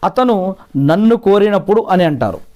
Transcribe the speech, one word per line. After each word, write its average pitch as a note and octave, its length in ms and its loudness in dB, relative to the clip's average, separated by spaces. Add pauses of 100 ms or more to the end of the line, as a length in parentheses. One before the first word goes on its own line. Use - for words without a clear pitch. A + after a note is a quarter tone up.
"అతను A#3 320 0 (400)
నన్ను F#3 400 2
కోరినప్పుడు" G#3 720 0
అని F#3 200 2
అంటారు. A#2 300 -4 (160)